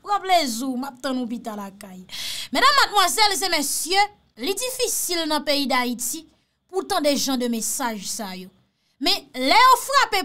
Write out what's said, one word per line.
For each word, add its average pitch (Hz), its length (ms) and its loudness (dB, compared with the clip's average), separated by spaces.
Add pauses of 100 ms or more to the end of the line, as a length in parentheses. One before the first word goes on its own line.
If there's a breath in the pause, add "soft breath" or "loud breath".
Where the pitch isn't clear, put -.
granplezi 359 600 0
w, 262 140 -4
m 269 100 -6
ap 269 140 -18
tann 254 180 -2
ou 233 100 -6
pita 226 280 -8
lakay. 196 460 -14 (500 loud breath)
Medam 539 280 6
madmwazèl, 403 540 4
se 349 160 -2
mesye. 339 560 0 (300)
Li 311 160 -4
difisil 440 720 -2
nan 302 200 -2
peyi 285 200 0
d 262 80 0
Ayiti 247 480 -4 (480)
pou 370 160 -4
tande 302 320 0
jan 262 220 -2
de 247 100 -2
mesaj 220 560 -4
sa 202 300 -8
yo. 185 160 -16 (500)
Men 370 320 0
lè 269 240 2
yo 508 240 8
frape 466 420 2